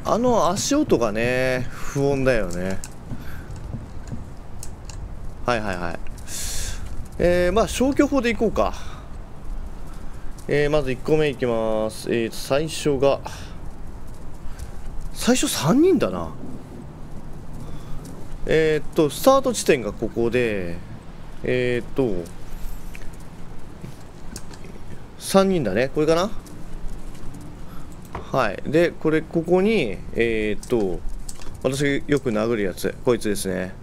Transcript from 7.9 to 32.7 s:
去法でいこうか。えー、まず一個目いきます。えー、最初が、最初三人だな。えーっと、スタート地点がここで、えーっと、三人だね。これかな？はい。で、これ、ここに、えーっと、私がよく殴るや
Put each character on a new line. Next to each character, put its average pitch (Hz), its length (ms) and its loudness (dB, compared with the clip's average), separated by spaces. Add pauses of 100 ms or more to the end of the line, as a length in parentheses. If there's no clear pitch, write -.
去 285 120 6
法 277 140 2
で 233 100 2
い 208 60 0
こ 233 100 2
う 185 60 2
か。 95 220 2 (1700)
え 147 180 4
ー、 147 40 2
ま 151 120 4
ず 131 80 0
一 127 60 0
個 156 200 2
目 151 120 4
い 139 80 0
き 131 100 0
ま 110 420 2
す。 - 240 -4
え 117 140 2
ー、 104 60 -4
最 147 360 0
初 143 300 0
が、 139 220 4 (1900)
最 254 220 4
初 294 120 2
三 190 320 4
人 349 200 8
だ 98 100 2
な。 85 200 -4 (2250)
え 156 380 4
ー - 20 -2
っ - 80 -4
と、 156 140 6
ス - 140 -4
タ 269 160 10
ー - 20 6
ト 254 140 2
地 - 80 -2
点 143 200 4
が 101 100 -2
こ 110 160 -2
こ 117 220 2
で、 104 460 2 (680)
え 123 360 2
ー - 40 -8
っ - 100 -8
と、 101 340 0 (3000)
三 196 280 6
人 180 140 4
だ 95 120 2
ね。 127 140 4
こ 151 120 0
れ 156 80 4
か 160 80 6
な？ 185 120 2 (2000)
は 120 180 2
い。 - 160 -6
で、 160 240 4
こ - 200 0
れ、 156 120 4
こ 165 200 -2
こ 180 200 4
に、 185 340 2 (180)
え 110 460 2
ー - 40 -12
っ - 40 -12
と、 95 300 2 (640)
私 139 380 2
が - 80 -6
よ 147 100 4
く 127 120 0
殴 110 260 2
る 104 60 0
や 90 120 0